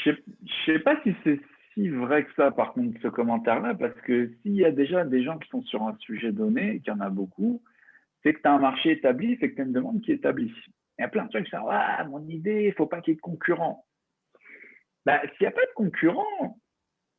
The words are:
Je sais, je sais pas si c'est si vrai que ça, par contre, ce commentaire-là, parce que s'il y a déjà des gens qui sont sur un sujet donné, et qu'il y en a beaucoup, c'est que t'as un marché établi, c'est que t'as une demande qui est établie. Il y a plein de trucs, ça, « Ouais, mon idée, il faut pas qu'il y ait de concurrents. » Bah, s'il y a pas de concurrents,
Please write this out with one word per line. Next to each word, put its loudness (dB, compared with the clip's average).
Je 4
sais, 0
je -2
sais 2
pas 2
si 0
c'est 2
si -2
vrai 0
que -20
ça, 4
par 0
contre, -2
ce -2
commentaire-là, 0
parce -4
que 0
s'il 0
y 6
a 6
déjà 2
des 2
gens -6
qui -18
sont -6
sur -4
un -4
sujet -4
donné, 0
et -8
qu'il -6
y -4
en -4
a -2
beaucoup, -2
c'est 4
que -16
t'as 6
un 8
marché 2
établi, 2
c'est 0
que -20
t'as -4
une -4
demande -2
qui -2
est 2
établie. -2
Il -6
y 0
a -2
plein -2
de -12
trucs, -4
ça, « -8
Ouais, -2
mon -10
idée, -2
il 2
faut 0
pas -4
qu'il 0
y -4
ait -6
de -12
concurrents. » -4
Bah, 4
s'il -4
y 4
a 0
pas -2
de 0
concurrents, 0